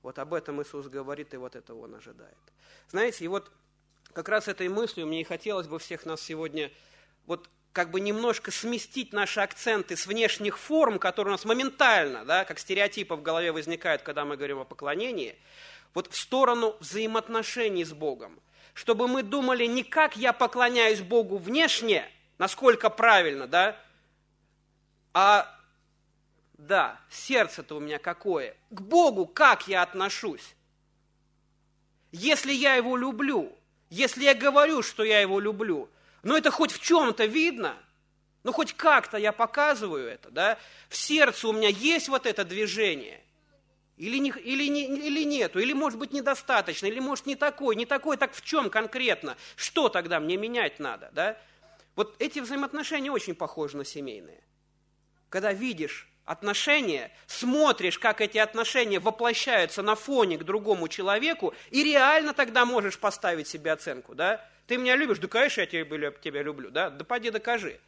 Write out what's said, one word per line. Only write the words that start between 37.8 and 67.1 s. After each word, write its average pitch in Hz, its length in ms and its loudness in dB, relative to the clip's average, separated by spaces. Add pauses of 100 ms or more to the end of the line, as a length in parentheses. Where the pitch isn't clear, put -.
ну, 247 80 -2
хоть 311 220 -2
как-то 277 440 4
я 214 140 0
показываю 220 760 0
это, 117 220 -14
да? 190 300 0 (280)
В - 80 -14
сердце 277 520 2
у 220 40 0
меня 214 180 2
есть 269 400 0
вот 254 180 0
это 202 180 -2
движение? 185 800 -4 (720)
Или 226 200 -6
не, 277 120 0
или 269 380 -4
не, 285 180 -2
или 294 380 -4
нету? 269 340 -2
Или, 247 160 0
может 226 240 -2
быть, 285 160 -10
недостаточно? 240 720 -2
Или, 220 140 -4
может, 269 260 -6
не 277 100 -4
такой? 277 400 0
Не 226 120 -4
такой, 285 300 0
так 269 160 0
в - 100 -16
чем 277 260 0
конкретно? 220 640 -2 (200)
Что - 340 0
тогда 170 300 0
мне 165 180 -2
менять 226 420 -2
надо, 123 320 -8
да? 185 280 -2 (560)
Вот - 240 -4
эти 285 180 -4
взаимоотношения 277 720 -6
очень 190 220 -6
похожи 147 420 -8
на 143 80 -8
семейные. 107 600 -14 (840)
Когда 196 240 -2
видишь 196 540 -8 (180)
отношения, 202 840 -2 (140)
смотришь, 254 720 2
как 220 240 2
эти 214 160 0
отношения 214 600 2
воплощаются 220 840 0
на 214 140 2
фоне 214 420 0
к 160 60 -10
другому 196 440 -2
человеку, 202 680 -2 (160)
и 277 120 2
реально 302 520 6
тогда 247 280 2
можешь 220 360 0
поставить 175 480 -2
себе 156 240 -6
оценку, 147 420 -6
да? 180 340 -2 (200)
«Ты 247 100 0
меня 254 180 2
любишь?» 247 220 0
«Да, 185 100 -8
конечно, 240 320 2
я 180 80 0
тебя 156 300 -6
лю-, 147 240 -4
тебя 143 220 -8
люблю», 143 260 -8
да? 165 220 -2
«Да 139 120 -16
поди 240 260 -4